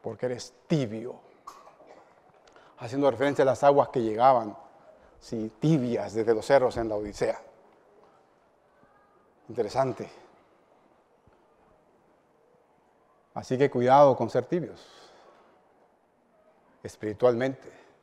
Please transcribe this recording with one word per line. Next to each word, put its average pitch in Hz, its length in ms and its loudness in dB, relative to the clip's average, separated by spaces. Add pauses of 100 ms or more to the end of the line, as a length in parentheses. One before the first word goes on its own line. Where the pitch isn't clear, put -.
Porque 113 240 -8
eres 123 260 -8 (140)
tibio. 120 540 -4 (1600)
Haciendo 131 320 0
referencia 139 320 0
a 135 40 4
las 123 180 0
aguas 139 240 6
que 127 140 -2
llegaban, 113 540 2 (640)
sí, 110 320 -10 (100)
tibias 120 520 0
desde 110 220 -4
los 107 100 -8
cerros 127 320 2
en 113 120 -6
la 107 80 -4
Odisea. 107 440 -6 (2000)
Interesante. 117 640 -4 (3250)
Así - 220 -6
que 139 140 2
cuidado 127 460 6
con 113 120 -4
ser 123 160 -2
tibios 147 420 -8 (2000)
espiritualmente 120 880 -2 (320)